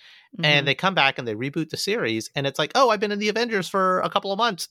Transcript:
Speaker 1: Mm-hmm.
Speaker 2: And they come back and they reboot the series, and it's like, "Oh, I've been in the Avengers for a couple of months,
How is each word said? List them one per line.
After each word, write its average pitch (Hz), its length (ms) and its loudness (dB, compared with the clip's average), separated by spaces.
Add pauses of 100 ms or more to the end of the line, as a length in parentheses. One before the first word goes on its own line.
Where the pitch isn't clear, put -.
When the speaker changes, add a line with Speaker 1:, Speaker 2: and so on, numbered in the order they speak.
(340)
Speaker 1:
Mm-hmm. 165 120 -4
Speaker 2:
And 143 200 4
they 135 80 2
come 185 200 0
back 139 240 2
and 123 100 -6
they 110 60 -2
reboot 139 340 -4
the - 80 -8
series, 131 580 -2
and 139 120 -2
it's 135 120 -2
like, 151 160 -2
"Oh, 262 160 6
I've 214 100 2
been 208 120 -2
in 208 80 -4
the 214 80 0
Avengers 220 400 -2
for 185 320 2
a 170 100 0
couple 196 220 0
of 196 60 -2
months, 226 320 -2